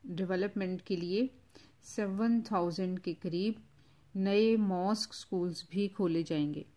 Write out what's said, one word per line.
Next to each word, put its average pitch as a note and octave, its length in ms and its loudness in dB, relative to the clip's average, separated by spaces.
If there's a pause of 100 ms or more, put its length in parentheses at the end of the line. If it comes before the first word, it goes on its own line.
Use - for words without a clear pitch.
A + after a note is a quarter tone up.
development F#3 720 -2
के F#3+ 160 -4
लिए F#3+ 340 -2 (520)
सेवन A3 600 0
थाउजेंड F#3 560 -2
के F3 160 -6
करीब F#3 480 -2 (540)
नए G3+ 400 4
mosque G3 580 0
schools F3 560 -4
भी G3+ 180 0
खोले E3+ 340 0
जाएंगे। D3+ 440 -2 (100)